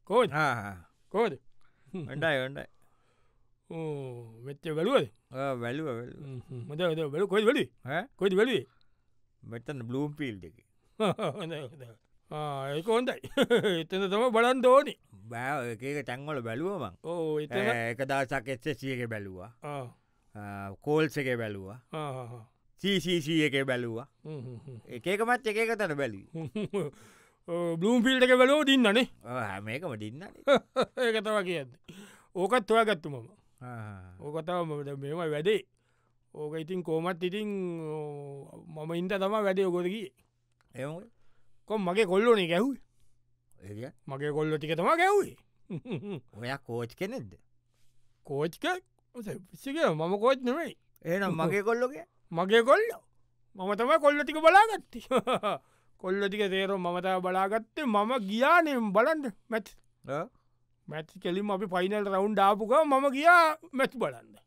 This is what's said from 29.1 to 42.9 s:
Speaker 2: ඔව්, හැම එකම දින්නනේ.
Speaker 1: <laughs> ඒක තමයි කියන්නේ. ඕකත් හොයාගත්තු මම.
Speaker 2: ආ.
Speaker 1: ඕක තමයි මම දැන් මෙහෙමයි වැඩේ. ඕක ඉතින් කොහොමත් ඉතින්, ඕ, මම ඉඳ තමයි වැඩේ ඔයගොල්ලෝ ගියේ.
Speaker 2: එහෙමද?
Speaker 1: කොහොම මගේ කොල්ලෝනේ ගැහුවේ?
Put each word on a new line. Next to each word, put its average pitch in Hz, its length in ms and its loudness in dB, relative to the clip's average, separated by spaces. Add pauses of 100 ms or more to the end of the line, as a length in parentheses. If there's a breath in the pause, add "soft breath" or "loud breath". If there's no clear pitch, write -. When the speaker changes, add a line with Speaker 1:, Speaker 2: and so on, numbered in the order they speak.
Speaker 2:
ඔව්, 123 200 -6
හැම 101 300 -6
එකම 139 260 -6
දින්නනේ. 107 360 -12 (360)
Speaker 1:
<laughs> - 380 -2
ඒක 220 160 0
තමයි 214 220 -2
කියන්නේ. 147 360 -6 (520 loud breath)
ඕකත් 190 380 0
හොයාගත්තු 214 400 4
මම. 127 200 -12 (300)
Speaker 2:
ආ. 107 560 -14
Speaker 1:
ඕක 147 260 -8
තමයි 175 240 -4
මම 147 200 -6
දැන් 143 160 -10
මෙහෙමයි 156 280 -6
වැඩේ. 160 320 2 (720)
ඕක 151 200 -8
ඉතින් 165 280 -6
කොහොමත් 165 400 -2
ඉතින්, 208 260 -4 (280)
ඕ, 147 840 -10
මම 160 320 -8
ඉඳ 185 180 -2
තමයි 202 300 0
වැඩේ 190 220 2
ඔයගොල්ලෝ 180 280 0
ගියේ. 214 200 -10 (580)
Speaker 2:
එහෙමද? 151 340 -8 (640)
Speaker 1:
කොහොම 214 120 0
මගේ 190 240 2
කොල්ලෝනේ 202 420 6
ගැහුවේ? 214 340 0 (760)